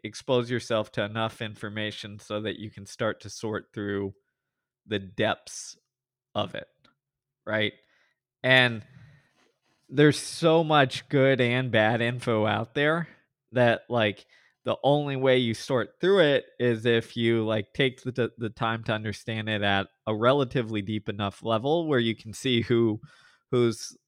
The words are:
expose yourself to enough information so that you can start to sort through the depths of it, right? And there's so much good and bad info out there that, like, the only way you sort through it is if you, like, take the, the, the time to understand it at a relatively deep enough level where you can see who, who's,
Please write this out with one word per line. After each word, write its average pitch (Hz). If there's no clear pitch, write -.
expose 123
yourself 110
to 107
enough 113
information 104
so 107
that 104
you 104
can 98
start -
to 101
sort 107
through 101
the 104
depths -
of 87
it, -
right? 107
And 123
there's 147
so 165
much 151
good 135
and 123
bad 110
info 117
out 107
there 156
that, 120
like, 110
the 120
only 143
way 131
you 117
sort 120
through 190
it 143
is 117
if 117
you, 117
like, 110
take 131
the, 127
the, 117
the 113
time 113
to 117
understand 110
it 104
at 98
a 110
relatively 120
deep 107
enough 101
level 139
where 143
you 113
can 107
see 120
who, 113
who's, 120